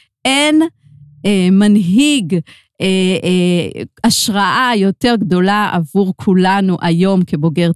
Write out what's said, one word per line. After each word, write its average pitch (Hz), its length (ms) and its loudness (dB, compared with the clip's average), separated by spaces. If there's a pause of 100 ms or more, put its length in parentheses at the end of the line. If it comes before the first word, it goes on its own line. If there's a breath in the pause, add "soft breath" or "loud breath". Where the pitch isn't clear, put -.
(260 loud breath)
אין, 294 360 2 (640)
אה, 190 260 2
מנהיג, 208 800 2 (480 soft breath)
אה, 185 60 -2 (360)
אה, 175 600 -2 (200)
השראה 226 720 0
יותר 208 440 0
גדולה 185 540 0
עבור 185 420 -2
כולנו 190 640 0
היום 185 460 0
כבוגר 165 480 -2